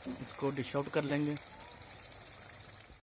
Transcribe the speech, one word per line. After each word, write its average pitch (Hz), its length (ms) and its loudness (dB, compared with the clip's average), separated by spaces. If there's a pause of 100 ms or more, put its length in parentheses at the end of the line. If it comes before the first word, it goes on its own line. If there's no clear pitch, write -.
इसको 131 440 0
dish 135 240 2
out 139 120 4
कर 151 160 6
लेंगे। 147 300 6 (1800)